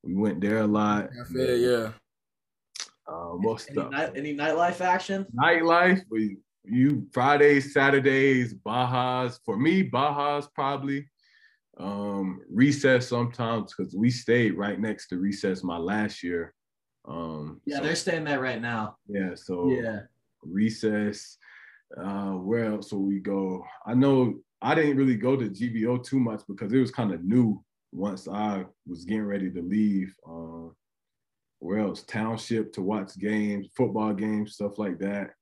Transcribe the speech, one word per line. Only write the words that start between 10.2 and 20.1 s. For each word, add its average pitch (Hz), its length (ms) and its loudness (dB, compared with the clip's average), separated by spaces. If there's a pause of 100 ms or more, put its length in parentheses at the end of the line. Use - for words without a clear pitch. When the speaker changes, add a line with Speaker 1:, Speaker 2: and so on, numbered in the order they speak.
Speaker 1:
probably. 139 540 -4 (720)
Um, 98 600 -4 (100)
Recess 131 580 2
sometimes, 120 680 -2
'cause 92 220 -8
we 113 140 4
stayed 120 460 2
right 101 220 -4
next 107 300 -4
to 90 100 -6
Recess 95 440 -2
my 85 160 -4
last 104 440 -4
year. 87 300 -6 (560)
Um, 80 560 -10
Speaker 3:
Yeah, 143 140 -6
Speaker 1:
so 135 60 -4
Speaker 3:
they're 160 120 -2
staying 160 280 -4
there 143 160 -2
right 123 200 -4
now. 113 380 -6 (100)
Speaker 1:
Yeah, 95 260 -4
so 117 360 -2
Speaker 3:
Yeah. 113 300 -2 (420)